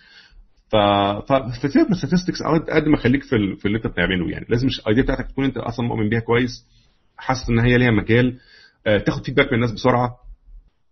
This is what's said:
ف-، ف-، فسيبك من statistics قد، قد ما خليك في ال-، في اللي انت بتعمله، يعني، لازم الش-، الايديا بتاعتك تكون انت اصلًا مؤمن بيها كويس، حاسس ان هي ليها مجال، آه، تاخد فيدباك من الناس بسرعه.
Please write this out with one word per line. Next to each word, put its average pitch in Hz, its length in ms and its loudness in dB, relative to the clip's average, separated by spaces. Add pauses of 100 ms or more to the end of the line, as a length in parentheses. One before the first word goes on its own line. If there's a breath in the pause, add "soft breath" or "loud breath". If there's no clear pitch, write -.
(720 soft breath)
ف-، 101 600 2
ف-، 131 300 -2
فسيبك 277 280 2
من 208 60 2
statistics - 500 -2
قد، 156 240 0
قد 151 180 2
ما 147 100 4
خليك 135 260 2
في - 120 -2
ال-، 98 220 0
في - 80 -20
اللي 104 120 0
انت 107 100 -6
بتعمله، 90 420 0
يعني، - 200 -8
لازم 120 180 0
الش-، - 120 -4
الايديا 110 240 2
بتاعتك 131 280 -4
تكون 135 140 -4
انت 127 120 -4
اصلًا 117 300 -6
مؤمن 113 220 -2
بيها 113 100 0
كويس، 120 460 -2 (520)
حاسس - 320 -4
ان 117 100 2
هي 123 180 4
ليها 123 140 4
مجال، 117 460 2 (500 loud breath)
آه، 107 100 4
تاخد 117 280 -2
فيدباك 139 220 2
من - 60 -2
الناس 120 180 0
بسرعه. 123 440 0 (760)